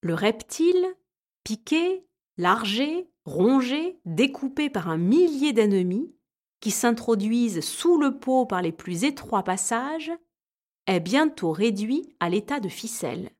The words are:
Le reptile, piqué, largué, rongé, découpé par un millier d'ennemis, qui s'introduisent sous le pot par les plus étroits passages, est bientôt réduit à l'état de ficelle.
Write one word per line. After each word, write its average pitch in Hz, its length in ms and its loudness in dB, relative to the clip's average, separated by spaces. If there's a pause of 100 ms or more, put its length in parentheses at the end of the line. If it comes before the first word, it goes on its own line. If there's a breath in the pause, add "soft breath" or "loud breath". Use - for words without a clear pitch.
Le 165 120 -2
reptile, 320 720 0 (600)
piqué, 339 600 -2 (320)
largué, 226 720 0 (140)
rongé, 262 800 2
découpé 269 680 -2
par 175 200 -4
un 160 80 0
millier 285 560 4
d'ennemis, 202 600 2 (460)
qui 214 120 -4
s'introduisent 226 920 0
sous 339 360 2
le 277 220 2
pot 262 260 2
par 185 160 -2
les 165 120 -2
plus 180 320 -4
étroits 254 380 -2
passages, 269 680 -4 (760)
est 185 140 2
bientôt 220 520 2
réduit 214 680 -2
à 175 100 0
l'état 214 300 -2
de 196 100 -6
ficelle. - 680 -8